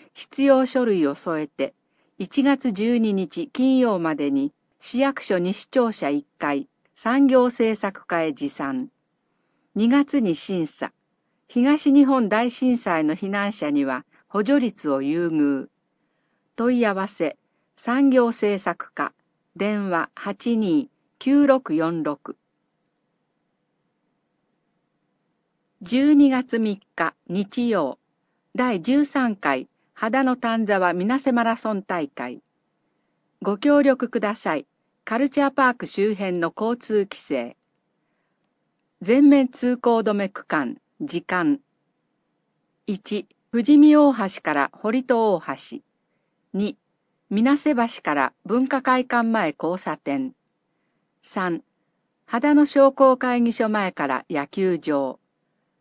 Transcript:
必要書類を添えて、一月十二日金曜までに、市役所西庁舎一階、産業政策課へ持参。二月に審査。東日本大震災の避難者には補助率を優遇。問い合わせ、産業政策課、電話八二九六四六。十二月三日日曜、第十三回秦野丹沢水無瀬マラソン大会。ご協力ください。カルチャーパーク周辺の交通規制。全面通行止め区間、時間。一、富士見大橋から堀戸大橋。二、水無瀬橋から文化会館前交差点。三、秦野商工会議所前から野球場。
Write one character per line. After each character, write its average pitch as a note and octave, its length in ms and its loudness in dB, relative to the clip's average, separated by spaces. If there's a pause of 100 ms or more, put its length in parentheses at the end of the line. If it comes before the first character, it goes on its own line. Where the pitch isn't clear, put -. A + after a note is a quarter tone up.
(140)
必 - 300 -8
要 C4 220 4
書 B3+ 180 -2
類 F#3 240 0
を C#3 80 -4
添 D#3+ 280 -6
え D3 40 -8
て、 - 260 -8 (440)
一 F#3 260 -4
月 C4+ 300 0
十 A3+ 240 0
二 G#3+ 160 0
日 F3 400 -4
金 C4 240 2
曜 A#3 200 2
ま D#3+ 180 -4
で C#3+ 140 -4
に、 C#3 220 -2 (300)
市 - 180 -6
役 C#4 220 -2
所 F#3 180 -2
西 F#3 280 -4
庁 A#3 260 0
舎 D3 160 -6
一 D3 160 -4 (120)
階、 C#3+ 300 -4 (280)
産 C4+ 320 2
業 B3+ 180 4
政 A3+ 340 -2
策 - 260 -8
課 E3+ 180 -2
へ D#3 100 -2
持 C#3+ 160 -8
参。 C3+ 400 -8 (840)
二 G#3+ 120 2
月 C#4+ 320 2
に F3+ 160 0
審 F3 320 -4
査。 - 240 -12 (560)
東 C#4 460 2
日 C#4+ 100 6
本 B3+ 240 2
大 A3+ 240 0
震 B3+ 240 0
災 E3 300 -2
の D3+ 100 0
避 F#3+ 140 -6
難 G3+ 240 -4
者 D3 180 -6
に C#3+ 140 0
は B2+ 180 -6 (240)
補 G3+ 120 -4
助 C4+ 200 2
率 G#3 300 -4
を C3+ 120 0
優 E3 280 -2
遇。 C#3+ 400 0 (880)
問 B3 200 0
い A#3 80 2
合 G3+ 80 0
わ F#3+ 140 -4
せ、 - 300 -6 (400)
産 C4+ 320 0
業 B3+ 180 4
政 G#3 340 -2
策 - 300 -6
課、 - 220 -8 (420)
電 G3+ 340 -4
話 E3+ 240 -4
八 A3+ 440 -4
二 E3+ 320 0 (300)
九 C#4+ 280 2
六 C4 260 2
四 D#3+ 300 -2
六。 - 340 -8 (3500)
十 C4+ 320 2
二 C#4+ 160 8
月 B3+ 300 -2
三 G#3 200 -2 (160)
日 E3 200 -4 (120)
日 G3+ 420 -4
曜、 D#3 280 -2 (580)
第 B3 260 -2
十 C#4 220 2
三 B3+ 320 -2
回 C3+ 320 -4 (280)
秦 A#3+ 280 -2
野 B3+ 120 0
丹 A3+ 320 -2
沢 F#3 260 2
水 F3+ 120 -2
無 C4 140 0
瀬 C4+ 120 -2
マ A#3+ 120 2
ラ A3+ 140 -2
ソ A3 160 -6
ン G3 80 -6
大 E3+ 260 -6
会。 B2 360 -14 (1000)
ご G3+ 160 -4
協 C#4+ 240 4
力 C4 280 0
く A#3 100 -6
だ G#3 160 -4
さ D#3+ 220 -4
い。 - 100 -10 (380)
カ A3 120 -4
ル C#4 120 0
チ C#4+ 120 -2
ャ C#4 60 2
ー C#4 40 -4
パ C4+ 180 2
ー A#3+ 40 0
ク F3+ 140 -12
周 G#3 260 0
辺 F#3 240 -4
の E3+ 180 -2
交 A#3 220 -4
通 G#3 320 -2
規 - 100 -20
制。 B2 380 -6 (1400)
全 B3+ 260 4
面 C#4 200 6
通 B3 300 -4
行 A#3 220 2
止 G#3 140 0
め G3+ 160 -2
区 - 160 -18
間、 C3 320 -4 (240)
時 D#3 220 -6
間。 D#3+ 380 0 (1200)
一、 G#3 420 -8 (240)
富 A#3 140 0
士 D4 120 8
見 D4+ 180 10
大 C#4+ 180 6
橋 G3+ 300 -8
か D3+ 100 -2
ら C#3 180 0
堀 A#3+ 320 -4
戸 A3+ 300 2
大 D#3+ 80 -2
橋。 - 380 -12 (720)
二、 G3 240 -4 (540)
水 G#3+ 120 0
無 C#4+ 140 2
瀬 D4+ 160 0 (240)
橋 - 60 -20
か - 100 -2
ら C3+ 200 -2 (120)
文 B3+ 220 0
化 C4 160 -4
会 B3+ 220 0
館 A#3+ 180 0
前 A3 340 0
交 F3 220 -4
差 D3+ 180 -8
点。 C3+ 380 -6 (920)
三、 F3+ 320 -4 (640)
秦 C#4+ 300 0
野 D4 100 6
商 C#4 280 4
工 C4 240 4
会 B3 240 -2
議 A#3 100 2
所 A3 160 -2
前 G#3 240 -2
か D3 160 -4
ら C3 220 -4
野 C#3+ 180 -4
球 F#3 300 -2
場。 C#3 420 -2 (600)